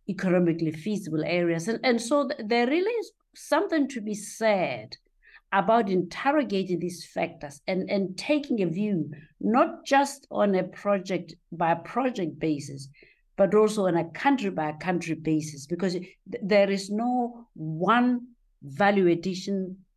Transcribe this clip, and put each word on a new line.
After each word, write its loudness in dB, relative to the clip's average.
economically 2
feasible -4
areas. 0
And, -2
and 2
so 0
th-, -6
there 2
really 0
is -4
something 0
to -8
be -6
said -2
about 4
interrogating 0
these -8
factors -8
and, -2
and 0
taking 0
a 2
view, -2
not 2
just 2
on 2
a 2
project -2
by 2
project -4
basis, -4
but 4
also 4
on 4
a 0
country 2
by -2
country -2
basis, -2
because -2
th-, -6
there 4
is -4
no -2
one 0
value 2
addition 0